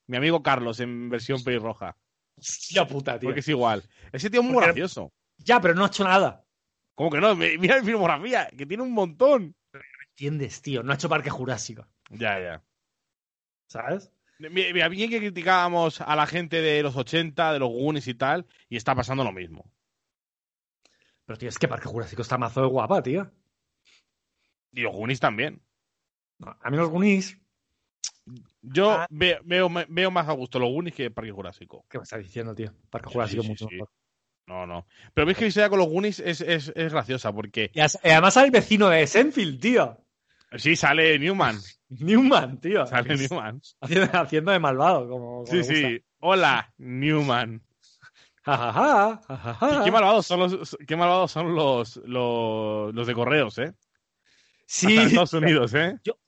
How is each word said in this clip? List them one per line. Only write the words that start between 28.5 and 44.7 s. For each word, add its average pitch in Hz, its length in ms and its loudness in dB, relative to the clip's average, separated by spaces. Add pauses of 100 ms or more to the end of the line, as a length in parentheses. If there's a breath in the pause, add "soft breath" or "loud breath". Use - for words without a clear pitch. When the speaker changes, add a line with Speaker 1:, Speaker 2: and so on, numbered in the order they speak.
Speaker 1:
Yo 175 300 0
Speaker 2:
Ah. 175 180 -2
Speaker 1:
ve-, 165 340 0
veo, 180 260 0
me-, 170 180 -6
veo 180 240 -2
más 170 160 -2
a 156 60 -2
gusto 127 260 -6
los 123 100 0
Goonies 165 260 -6
que 123 160 -8
Parque 113 200 -12
Jurásico. 92 580 -18
Speaker 2:
¿Qué - 100 -12
me 104 40 -14
estás 113 160 -14
diciendo, 110 360 -12
tío? 107 180 -10 (160)
Parque - 200 -12
Speaker 1:
Sí, - 40 -12
Speaker 2:
Jurásico 113 300 -4
Speaker 1:
sí, 107 60 -6
Speaker 2:
mucho 107 200 -10
Speaker 1:
sí. 90 60 -14
Speaker 2:
mejor. 101 140 -12 (580)
Speaker 1:
No, 90 180 -10
no. 87 200 -10 (280 soft breath)
Pero 151 140 0
ves 185 100 2
que 226 60 -4
la 220 60 2
historia 208 200 2
con 196 100 2
los 175 80 4
Goonies 190 320 -2
es, 165 220 -6
es, 156 340 -2
es 160 160 -4
graciosa 127 400 -4
porque 107 420 -4
Speaker 2:
Y 156 60 -2
as-, 151 240 2
y 175 60 6
además 165 240 8
sale 269 140 8
el 262 40 2
vecino 208 380 6
de 160 180 6
Senfield, 196 540 2
tío. 185 360 2 (600)
Speaker 1:
Sí, 143 180 2
sale 160 440 4
Newman. 147 380 0 (420)
Speaker 2:
Newman, 180 600 4
tío. 170 280 -2
Speaker 1:
Sale 127 260 -2
Speaker 2:
Es 135 180 -2
Speaker 1:
Newman. 117 300 -8 (200)
Speaker 2:
haciendo, 175 280 0 (100)
haciendo 156 320 0
de 190 80 4
malvado, 143 500 2